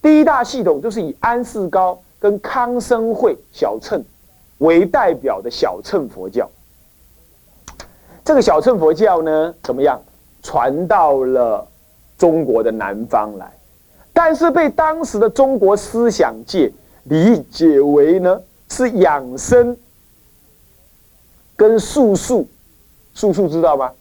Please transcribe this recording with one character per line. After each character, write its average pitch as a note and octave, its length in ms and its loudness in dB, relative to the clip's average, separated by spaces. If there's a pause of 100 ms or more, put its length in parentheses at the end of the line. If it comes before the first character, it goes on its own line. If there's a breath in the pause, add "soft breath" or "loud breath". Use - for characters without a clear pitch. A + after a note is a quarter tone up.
第 D4+ 180 4
一 D#4 40 4
大 C4 200 2
系 B3 200 -6
统 D3+ 180 0
就 A3+ 80 -6
是 G#3+ 100 -8
以 D#3 200 -8
安 A#3+ 260 -2
世 G3+ 220 -8
高 F3+ 320 -2 (180)
跟 G#3 220 -2
康 B3 420 -4
生 A3+ 320 -2
会 G#3 240 -2 (140)
小 A2 280 -6
乘 D3 240 -8 (560)
为 E3+ 260 4
代 G3 280 0
表 A#2 280 -6
的 A#2 80 -8
小 G2 320 -4
乘 D#3 260 -6
佛 F#2+ 220 -14
教。 A2 180 -4 (1800 loud breath)
这 D#4 120 2
个 B3+ 60 4
小 D#3 200 2
乘 A#3+ 160 2
佛 D#3+ 160 2
教 E3+ 300 0
呢， D#3+ 400 -2
怎 B2+ 120 -6
么 C3+ 60 -4
样？ C#3 180 0 (420)
传 C#3 460 -2
到 D#3+ 300 2
了 B2 500 -2 (500)
中 E3 280 2
国 A2+ 180 0
的 A2+ 80 0
南 G#2 360 -8
方 G#2+ 300 -2
来， F2+ 140 -18 (640 soft breath)
但 E4 200 2
是 D#4+ 160 0
被 D4+ 200 0
当 D#4+ 340 -2
时 G#3+ 160 -8
的 A3+ 100 2
中 C4+ 300 0
国 G3+ 160 4
思 A#3 340 -2
想 C3 240 -2 (120)
界 - 260 -2 (320 soft breath)
理 E3 400 2
解 D3+ 380 2
为 D3 380 4
呢， F#3 220 0 (280)
是 B3+ 220 -2
养 D3+ 460 0
生 A#3+ 380 2 (1800)
跟 A3 200 4
术 A3 380 0
数， - 320 -2 (680)
术 G3+ 200 -2
数 F3+ 160 0
知 D#3+ 120 -2
道 D#3+ 140 2
吗？ C3 260 -4